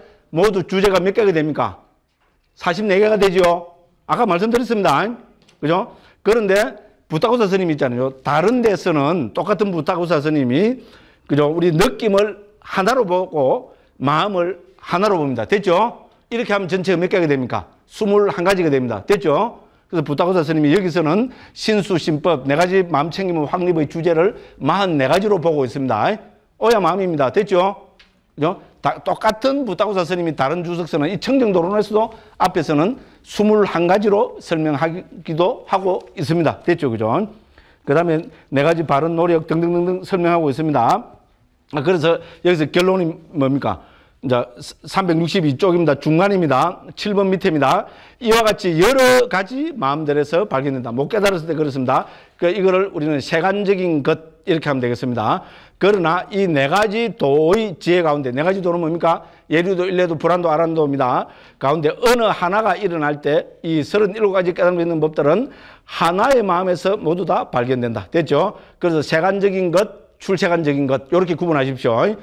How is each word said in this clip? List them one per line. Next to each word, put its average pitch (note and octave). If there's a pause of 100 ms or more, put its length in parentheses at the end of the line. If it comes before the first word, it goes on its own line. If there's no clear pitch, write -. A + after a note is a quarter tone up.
(320)
모두 F#3+
주제가 F#3+
몇 F#3+
개가 G#3
됩니까? C#3 (760)
사십네 F#3+
개가 G#3+
되죠. F3+ (320)
아까 G3
말씀드렸습니다. G#3 (420)
그죠? F3+ (280)
그런데 G#3+ (340)
부타고사 A3
스님 F#3
있잖아요. C3
다른 F3+
데서는 E3+
똑같은 G3
부타고사 E3+
스님이, D#3 (480)
그죠? D3
우리 E3+
느낌을 G#3 (140)
하나로 A3+
보고 E3+ (220)
마음을 F3 (180)
하나로 F#3+
봅니다. C3
됐죠? G3 (240)
이렇게 G#3+
하면 G3+
전체가 F3+
몇 F3
개가 F3+
됩니까? B2+ (200)
스물한 G3+
가지가 F3+
됩니다. B2
됐죠? G3 (300)
그래서 E3
부타고사 E3+
스님이 D3+
여기서는 F3+ (200)
신수, G3
신법, D3+
네 C#3
가지 F#3
마음 D#3+
챙김의 E3+
확립의 F3
주제를 E3+ (180)
마흔네 D#3
가지로 F#3+
보고 D3
있습니다. C3 (420)
오야 A3
마음입니다. E3+
됐죠? F#3+ (480)
그죠? C#3+ (200)
다, D3+
똑같은 B3
부타고사 G3
스님이 E3+
다른 D#3+
주석서는 E3
이 G3
청정도론에서도 G#3+ (240)
앞에서는 F3 (260)
스물한 G#3
가지로 G3+
설명하기도 E3
하고 F#3+ (160)
있습니다. D3+
됐죠? D#3
그죠? A2+ (580)
그 C#3
다음에 E3 (280)
네 C#3
가지 E3
바른 D#3
노력 E3+
등등등등 F3
설명하고 E3+
있습니다. D3+ (680)
아, D3+
그래서 E3 (260)
여기서 E3
결론이 F3+ (180)
뭡니까? C3 (420)
이제 B2 (420)
삼백육십이 E3
쪽입니다. E3+
중간입니다. E3 (120)
칠 G#3+
번 F#3+
밑에입니다. D3+ (320)
이와 A3+
같이 F#3+
여러 B3+
가지 B3+
마음들에서 D3
발견된다. C3+
못 C3+
깨달았을 F#3+
때 E3
그렇습니다. C#3 (320)
그, F3
이거를 F#3+
우리는 D3+
세간적인 F3+
것, D#3 (260)
이렇게 D#3+
하면 C3
되겠습니다. A#2+ (360)
그러나 F3+
이 G3
네 C#3+
가지 G#3
도의 D#3
지혜 F3
가운데, D3
네 C3+
가지 F#3+
도는 F3
뭡니까? E3+ (260)
예류도, F3
일례도, F3+
불안도, E3+
아란도입니다. D3+ (320)
가운데 D3 (160)
어느 B3
하나가 F#3+
일어날 D#3+
때 D3+ (180)
이 D#3+
서른일곱 G#3
가지 F#3
깨달음 F3+
있는 E3+
법들은 D#3+ (360)
하나의 G#3+
마음에서 F#3
모두 E3+
다 F#3
발견된다. A#2+
됐죠? E3 (180)
그래서 E3
세간적인 F#3
것, -
출세간적인 E3
것, C3+
요렇게 F3
구분하십시오. C#3